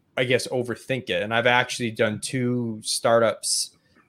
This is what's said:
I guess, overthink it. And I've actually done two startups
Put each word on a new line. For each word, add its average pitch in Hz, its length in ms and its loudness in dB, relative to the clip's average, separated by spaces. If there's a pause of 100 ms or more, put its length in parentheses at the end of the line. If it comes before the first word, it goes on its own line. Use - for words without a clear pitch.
(180)
I 131 80 2
guess, 123 220 2
overthink 120 640 -4
it. 90 140 0
And 110 100 -4
I've 117 140 2
actually 123 440 2
done 110 280 0
two 123 640 -4
startups - 880 2 (380)